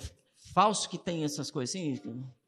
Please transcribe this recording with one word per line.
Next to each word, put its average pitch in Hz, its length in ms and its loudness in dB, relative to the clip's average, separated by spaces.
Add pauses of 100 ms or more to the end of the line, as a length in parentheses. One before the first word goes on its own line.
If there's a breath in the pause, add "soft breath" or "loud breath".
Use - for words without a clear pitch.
(520)
falso 196 360 6
que 175 100 -6
tem 165 260 -2
essas 147 260 -2
coisas 127 240 -2
assim? 151 240 0 (480)